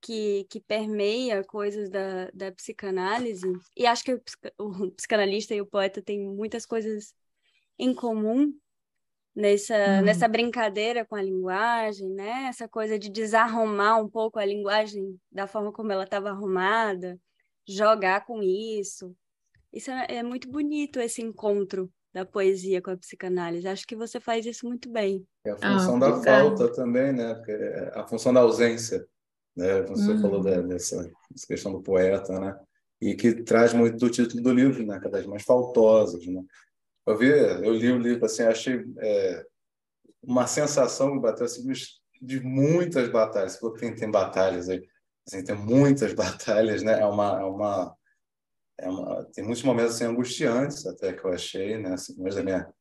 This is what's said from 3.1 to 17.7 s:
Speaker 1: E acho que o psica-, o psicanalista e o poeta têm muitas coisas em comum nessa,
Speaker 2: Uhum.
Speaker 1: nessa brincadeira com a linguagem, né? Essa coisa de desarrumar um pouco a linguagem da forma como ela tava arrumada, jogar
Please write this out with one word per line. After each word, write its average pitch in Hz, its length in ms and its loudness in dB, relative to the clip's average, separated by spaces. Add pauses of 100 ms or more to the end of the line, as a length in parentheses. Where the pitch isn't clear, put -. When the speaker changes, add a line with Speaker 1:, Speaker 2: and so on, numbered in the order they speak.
Speaker 1:
E 240 80 0
acho 240 180 2
que 262 100 -2
o 233 60 -4
psica-, - 400 -18
o 196 320 -6
psicanalista 208 640 -2
e 208 60 -4
o 196 40 -6
poeta 196 360 -2
têm 208 180 -6
muitas 202 460 -8
coisas 220 480 -6 (640)
em 254 140 0
comum 240 600 0 (800)
nessa, 208 400 2
Speaker 2:
Uhum. 196 260 4
Speaker 1:
nessa 202 260 4
brincadeira 226 800 -2
com 220 100 -12
a 202 60 -4
linguagem, 196 880 -2
né? 214 400 -8
Essa 233 180 -12
coisa 220 320 -4
de 208 100 -10
desarrumar 220 960 4
um 208 60 -6
pouco 220 300 -4
a 202 60 -2
linguagem 202 720 -2 (140)
da 196 160 -6
forma 208 240 -6
como 214 220 -6
ela 190 120 -2
tava 202 240 -4
arrumada, 190 880 -2 (480)
jogar 202 600 2